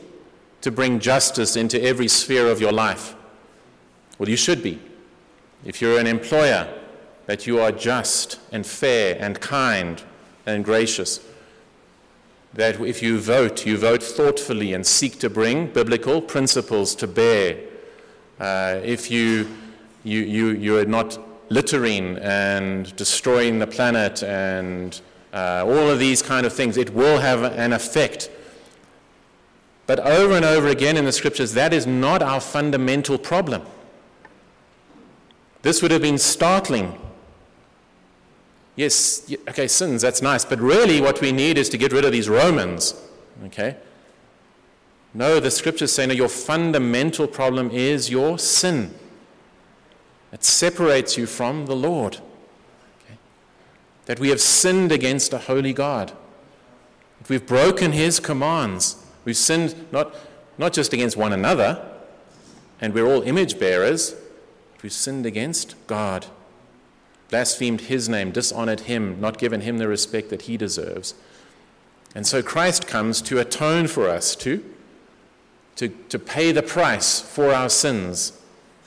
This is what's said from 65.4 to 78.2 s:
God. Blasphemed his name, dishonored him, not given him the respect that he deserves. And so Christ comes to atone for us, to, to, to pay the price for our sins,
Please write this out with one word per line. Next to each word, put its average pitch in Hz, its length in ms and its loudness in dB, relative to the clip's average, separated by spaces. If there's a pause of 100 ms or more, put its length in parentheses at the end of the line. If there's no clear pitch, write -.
God. 101 400 -4 (1040)
Blasphemed 120 520 -2
his 127 260 -4
name, 98 240 -2
dishonored 113 480 -2
him, 101 400 -4
not 110 180 -4
given 113 240 -2
him 117 160 -4
the 110 100 -2
respect 104 420 -4
that 98 120 -8
he 117 140 -8
deserves. 92 580 -8 (1000)
And 107 120 -6
so 131 160 0
Christ 170 440 -2
comes 110 360 -2
to 131 160 -2
atone 156 480 0
for 123 220 0
us, 87 280 -2
to, 147 260 -4 (1120)
to, 120 120 -6
to - 300 -10
pay 165 340 0
the 160 100 2
price - 580 0
for 143 340 2
our 127 160 2
sins, 95 680 -2 (480)